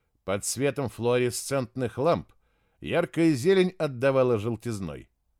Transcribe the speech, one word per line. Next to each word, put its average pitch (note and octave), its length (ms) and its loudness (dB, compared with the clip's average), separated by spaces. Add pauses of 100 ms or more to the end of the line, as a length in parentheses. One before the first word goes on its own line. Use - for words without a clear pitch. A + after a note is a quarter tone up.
(240)
Под G2 220 -4
светом C3+ 440 -2
флуоресцентных B2 1080 -2
ламп C#3 340 0 (540)
яркая D#3+ 480 0
зелень F#3 440 2
отдавала C3 600 2
желтизной. G2+ 720 -6 (300)